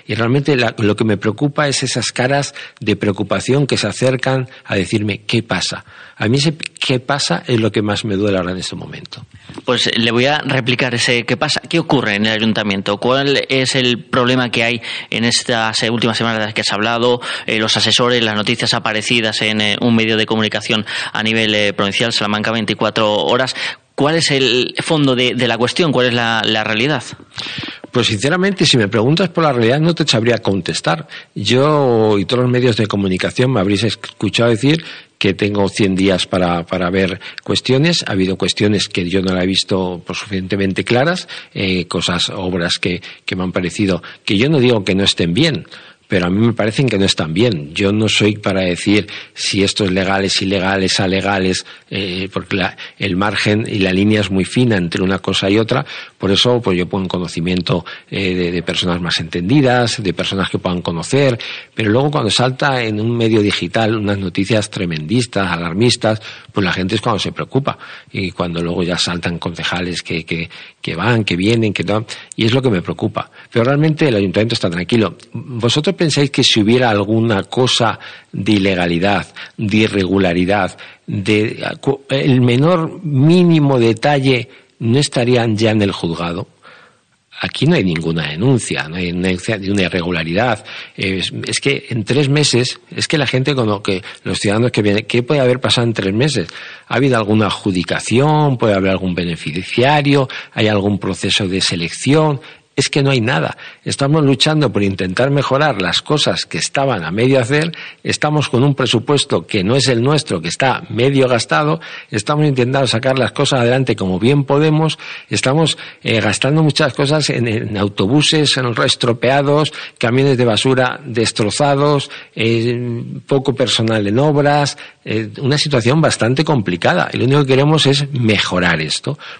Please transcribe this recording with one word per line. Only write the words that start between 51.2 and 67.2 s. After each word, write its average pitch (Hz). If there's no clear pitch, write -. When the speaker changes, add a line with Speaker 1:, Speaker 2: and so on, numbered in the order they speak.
Speaker 1:
es, 92
eh, 95
porque 92
la, 92
el 98
margen 104
y 107
la 95
línea 104
es 95
muy 95
fina 120
entre 87
una 95
cosa 95
y 101
otra. 113
Por 92
eso, 120
pues, 98
yo 87
pongo 95
en 90
conocimiento, 87
eh, 98
de, 87
de 90
personas 90
más 85
entendidas, 120
de 90
personas 92
que 98
puedan 90
conocer, 117
pero 110
luego 131
cuando 135
salta 127
en 107
un 117
medio 113
digital 104
unas 101
noticias 98
tremendistas, 92
alarmistas, 104
pues 104
la 90
gente 92
es 104
cuando 110
se 87